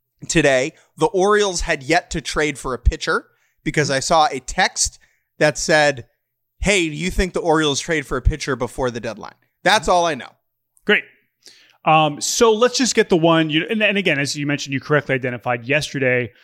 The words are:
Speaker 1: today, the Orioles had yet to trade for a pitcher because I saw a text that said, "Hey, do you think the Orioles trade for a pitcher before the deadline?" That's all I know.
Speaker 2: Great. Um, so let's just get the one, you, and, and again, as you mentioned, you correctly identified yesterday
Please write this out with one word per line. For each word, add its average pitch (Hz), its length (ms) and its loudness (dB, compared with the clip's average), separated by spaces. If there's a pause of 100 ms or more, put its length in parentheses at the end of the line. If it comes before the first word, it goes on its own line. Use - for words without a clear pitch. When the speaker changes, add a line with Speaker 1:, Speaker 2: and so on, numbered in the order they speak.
(280)
Speaker 1:
today, 143 460 2 (220)
the 156 120 0
Orioles 196 540 2
had 160 200 -2
yet 156 300 0
to 165 100 -6
trade 151 380 -4
for 127 160 -6
a - 40 -8
pitcher 170 480 -2 (360)
because 151 260 -2
I 135 100 0
saw 156 280 2
a 135 120 -4
text - 600 -4 (400)
that 151 180 2
said, 147 500 0 (520)
"Hey, 180 300 0
do 147 60 -10
you 170 140 -4
think 185 240 -2
the 170 80 -4
Orioles 156 380 2
trade 151 260 -4
for 143 120 -6
a 120 40 -6
pitcher 143 340 -2
before 123 360 -4
the 117 80 -8
deadline?" 104 360 -12 (280)
That's 208 240 2
all 175 180 4
I 160 100 -2
know. 110 200 -14 (500)
Speaker 2:
Great. 202 180 2 (840)
Um, 156 340 2
so - 320 2
let's 240 260 2
just 240 180 0
get 214 120 2
the 196 80 2
one, 160 340 4
you, 156 200 -2
and, 214 120 -2
and 202 160 2
again, 175 220 0
as 139 160 -4
you 147 100 -6
mentioned, 143 280 -4
you 131 80 -4
correctly 147 340 0
identified 123 480 -4
yesterday 131 680 -2 (100)